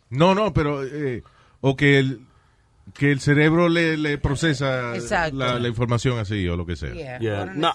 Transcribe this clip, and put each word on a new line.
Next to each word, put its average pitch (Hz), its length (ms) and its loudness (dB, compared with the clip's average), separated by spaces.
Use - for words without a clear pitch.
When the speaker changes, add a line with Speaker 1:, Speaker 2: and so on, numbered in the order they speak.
Speaker 1:
No, 165 240 4
no, 202 180 0
pero, 147 320 0
eh, 135 380 -6
o 135 160 2
que 143 220 6
el, 135 220 0
que 143 180 2
el 139 80 -2
cerebro 156 480 4
le, 165 280 2
le 147 220 -2
procesa 135 800 -2
Speaker 2:
Exacto. 160 400 -2
Speaker 1:
la, 123 240 -2
la 120 80 -2
información 120 500 0
así 101 300 -2
o 85 80 -2
lo 85 100 -6
que 87 100 -6
sea. 76 180 -8
Speaker 2:
Yeah, 127 260 -12
Speaker 3:
Yeah. 107 200 -2
Speaker 2:
what 95 100 -6
an 113 100 -8
Speaker 3:
No, 165 140 2